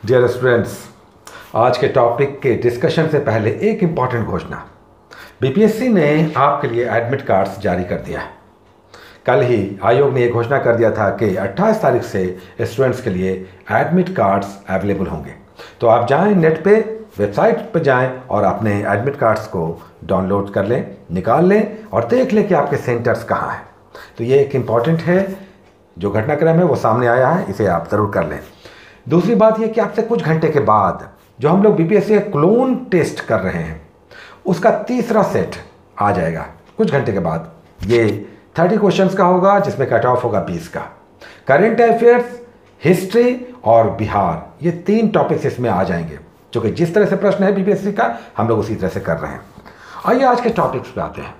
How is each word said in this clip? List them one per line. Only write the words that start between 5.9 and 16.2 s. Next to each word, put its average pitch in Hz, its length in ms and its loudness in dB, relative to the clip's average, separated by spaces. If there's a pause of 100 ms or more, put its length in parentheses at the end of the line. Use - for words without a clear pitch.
आपके - 300 2
लिए 120 220 -2
admit 117 320 -2
cards 98 380 0
जारी 92 240 -2
कर 95 120 -6
दिया - 240 -8
है। - 100 -12 (960)
कल 123 160 2
ही 107 420 0
आयोग 131 300 4
ने 127 80 0
ये 120 80 2
घोषणा 117 300 0
कर 117 160 2
दिया 110 160 2
था 104 180 0
कि 95 260 0
अट्ठाईस 170 460 0
तारीख 123 220 0
से 92 340 -4 (240)
students 120 400 -2
के 117 80 -4
लिए 92 380 -4 (240)
admit 160 440 0
cards 98 440 0 (100)
available 95 360 -2
होंगे। 80 280 -10 (480)
तो 117 60 2
आप 117 200 4
जाएं 190 280 2